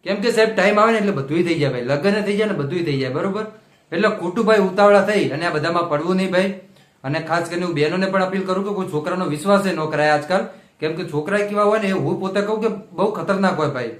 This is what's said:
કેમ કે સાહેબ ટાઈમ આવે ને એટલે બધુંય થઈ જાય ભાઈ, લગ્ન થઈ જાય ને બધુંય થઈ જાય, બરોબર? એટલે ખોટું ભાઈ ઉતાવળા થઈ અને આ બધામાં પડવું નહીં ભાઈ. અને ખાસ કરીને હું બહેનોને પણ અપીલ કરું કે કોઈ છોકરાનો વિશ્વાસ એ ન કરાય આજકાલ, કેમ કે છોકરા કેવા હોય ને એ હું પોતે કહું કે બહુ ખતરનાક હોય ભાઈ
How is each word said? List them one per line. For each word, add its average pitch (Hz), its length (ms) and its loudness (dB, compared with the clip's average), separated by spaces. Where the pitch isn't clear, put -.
કેમ 202 180 -2
કે 233 140 2
સાહેબ 220 160 4
ટાઈમ 202 300 4
આવે 226 100 4
ને 220 80 2
એટલે 196 180 0
બધુંય 151 300 0
થઈ 165 140 0
જાય 131 120 0
ભાઈ, 123 160 -4
લગ્ન 196 380 2
થઈ 202 140 0
જાય 214 100 0
ને 147 80 -4
બધુંય 165 300 -2
થઈ 135 100 0
જાય, 127 160 -4
બરોબર? 196 300 -2
એટલે 196 160 2
ખોટું 190 300 -2
ભાઈ 202 180 6
ઉતાવળા 202 400 6
થઈ 208 160 2
અને 170 80 -4
આ 165 100 -4
બધામાં 170 340 0
પડવું 175 320 0
નહીં 190 140 -2
ભાઈ. 190 160 2
અને 147 140 -4
ખાસ 170 200 -2
કરીને 175 160 -4
હું 170 140 -4
બહેનોને 180 320 0
પણ 185 160 2
અપીલ 190 220 -4
કરું 190 180 0
કે 196 100 -4
કોઈ 180 160 -6
છોકરાનો 175 400 -4
વિશ્વાસ 196 320 2
એ 180 80 0
ન 160 80 -4
કરાય 151 180 4
આજકાલ, 180 320 0
કેમ 156 200 -2
કે 160 140 -6
છોકરા 180 360 -2
કેવા 208 220 2
હોય 214 100 0
ને 190 140 0
એ - 80 0
હું 185 180 -2
પોતે 190 240 -2
કહું 214 160 -2
કે 226 60 0
બહુ 202 220 0
ખતરનાક 180 440 0
હોય 135 140 -2
ભાઈ 117 240 -6